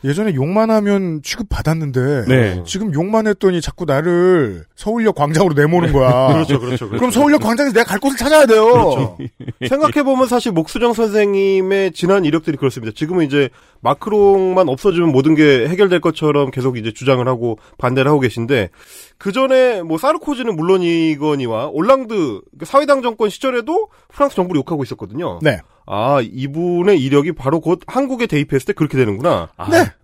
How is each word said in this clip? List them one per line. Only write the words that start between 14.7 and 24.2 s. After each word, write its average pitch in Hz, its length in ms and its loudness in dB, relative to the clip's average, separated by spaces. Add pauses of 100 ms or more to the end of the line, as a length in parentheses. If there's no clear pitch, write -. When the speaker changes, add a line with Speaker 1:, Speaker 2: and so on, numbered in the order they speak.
Speaker 3:
모든 139 240 2
게 139 340 4
해결될 180 320 2
것처럼 147 500 0
계속 127 280 -4
이제 110 140 -6
주장을 127 340 0
하고 117 320 -4 (200)
반대를 131 320 0
하고 151 100 4
계신데, 117 500 -2 (480)
그 196 140 -6
전에 254 500 2
뭐 160 160 -4
사르코지는 262 580 -2
물론이거니와 151 1160 0
올랑드, 226 420 0
그러니까 147 500 -6
사회당 277 380 0
정권 233 260 -2
시절에도 262 600 -4 (240)
프랑스 285 240 -2